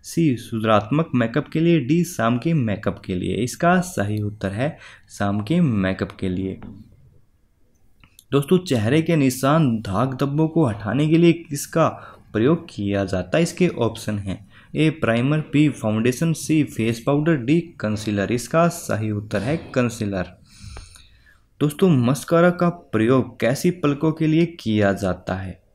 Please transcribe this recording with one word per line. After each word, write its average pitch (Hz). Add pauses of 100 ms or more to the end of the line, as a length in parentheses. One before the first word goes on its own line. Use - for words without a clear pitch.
सी 156
सुधारात्मक 113
मेकअप 120
के 160
लिए, 165
डी 151
शाम 117
के 165
मेकअप 104
के 95
लिए। 92
इसका 135
सही 104
उत्तर 104
है 131 (320)
शाम 101
के 156
मेकअप 104
के -
लिए। 92 (1700)
दोस्तों, 143
चेहरे 131
के 165
निशान, 139 (100)
दाग 113
धब्बों 147
को 160
हटाने 107
के 160
लिए 170
किसका 151 (460)
प्रयोग 147
किया 101
जाता 90
है? 170
इसके 175
ऑप्शन 113
हैं, 98 (380)
ए 151
प्राइमर, 131 (140)
बी 151
फाउंडेशन, 123
सी 156
फेस 117
पाउडर, 151
डी 139 (200)
कंसीलर। 104
इसका 165
सही 107
उत्तर 104
है 143 (160)
कंसीलर। 107 (1300)
दोस्तों, 147 (100)
मस्कारा 156
का 175
प्रयोग 120
कैसी 131
पलकों 151
के 156
लिए 160 (140)
किया 104
जाता 92
है? 95 (140)